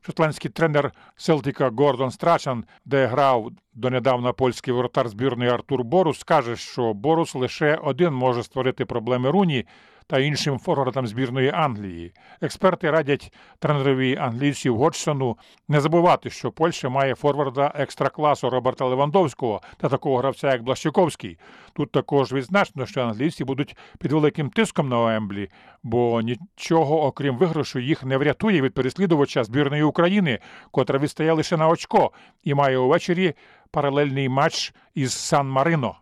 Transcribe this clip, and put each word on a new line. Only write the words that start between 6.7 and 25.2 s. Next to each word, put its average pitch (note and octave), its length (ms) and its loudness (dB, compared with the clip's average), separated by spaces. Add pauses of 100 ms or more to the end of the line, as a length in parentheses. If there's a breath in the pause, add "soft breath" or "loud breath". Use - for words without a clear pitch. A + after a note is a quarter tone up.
Борус D#3 400 -2
лише D3 400 -2
один D3+ 400 0
може B2+ 280 0
створити B2+ 420 -4
проблеми B2 460 -2
Руні D#3+ 360 2 (420 soft breath)
та C#3 100 0
іншим C#3 400 0
форвардам C3 480 -2
збірної B2+ 480 -2
Англії. G2+ 580 -4 (280 loud breath)
Експерти - 500 0
радять C#3+ 420 0 (260 loud breath)
тренерові C3+ 580 2
англійців B2+ 600 -2
Годжсону C3+ 600 -2 (320 soft breath)
не D3 120 4
забувати, D#3+ 500 2
що - 220 -8
Польща D#3+ 360 -2
має C3 260 0
форварда C#3 600 0
екстракласу D3 760 -2
Роберта B2+ 340 -2
Левандовського C3 760 0 (160 loud breath)
та - 120 -4
такого C3 280 0
гравця, C3+ 360 0
як B2 100 -2
Блащиковський. C3 760 -2 (340 loud breath)
Тут - 200 -6
також C#3 400 0
відзначено, C#3 540 -2
що - 140 -6
англійці B2 440 -2
будуть C3+ 320 -6 (220 loud breath)
під C3+ 140 -4
великим D3+ 380 0
тиском F#3 380 0
на A#2+ 120 0
Уемблі, G#2+ 480 -2 (340 loud breath)